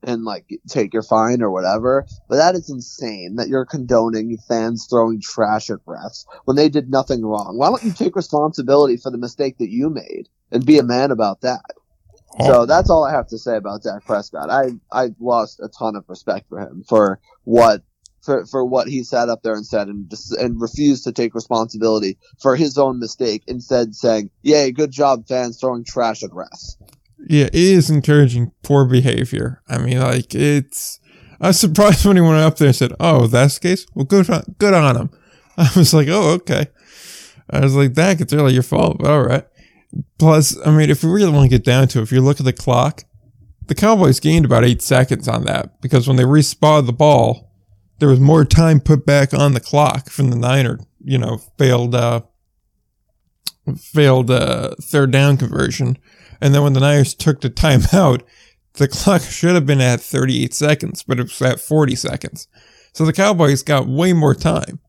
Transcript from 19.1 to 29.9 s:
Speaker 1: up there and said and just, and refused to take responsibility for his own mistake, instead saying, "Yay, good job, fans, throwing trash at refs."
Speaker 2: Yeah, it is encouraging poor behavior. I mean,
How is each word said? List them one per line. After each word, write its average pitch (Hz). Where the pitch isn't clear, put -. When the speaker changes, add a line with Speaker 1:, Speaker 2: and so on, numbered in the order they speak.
Speaker 1:
up 113
there 113
and 104
said 104
and 101
just, -
and 117
refused 135
to 127
take 117
responsibility 110
for 131
his 143
own 131
mistake, 113
instead 120
saying, 110
"Yay, 143
good 139
job, 131
fans, 123
throwing 123
trash 117
at 98
refs." -
Speaker 2:
Yeah, 147
it -
is 175
encouraging 139
poor 139
behavior. 123
I 123
mean, 123